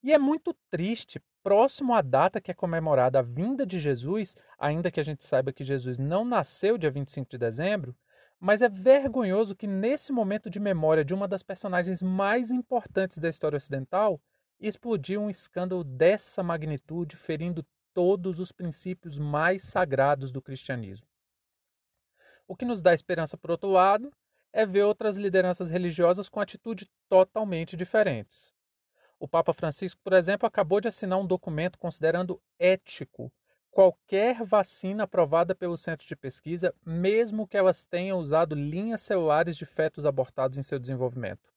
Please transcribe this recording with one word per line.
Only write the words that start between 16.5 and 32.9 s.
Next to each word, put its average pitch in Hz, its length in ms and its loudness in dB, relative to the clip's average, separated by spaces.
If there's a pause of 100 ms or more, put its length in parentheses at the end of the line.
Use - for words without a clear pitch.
ferindo 165 500 -6 (280)
todos 180 460 0
os 185 120 -8
princípios 175 680 -10
mais 151 460 0
sagrados 135 680 0
do 131 100 -8
cristianismo. 117 680 -10 (1400)
O 185 80 -12
que 247 100 -8
nos 233 160 -4
dá 170 120 6
esperança, 165 440 -4
por 165 140 -8
outro 185 180 -4
lado, 196 420 6 (420)
é 220 120 4
ver 196 180 2
outras 208 340 0
lideranças 185 520 0
religiosas 175 600 2
com - 100 -8
atitude 208 500 -8 (200)
totalmente 185 680 2
diferentes. 170 800 -2 (640)
O - 80 -10
Papa 165 240 0
Francisco, 165 520 -6
por 190 100 0
exemplo, 185 320 4
acabou 202 340 2
de 214 80 -4
assinar 190 300 -4
um 196 80 -2
documento 175 540 -4
considerando 170 600 -2 (200)
ético - 720 -2 (400)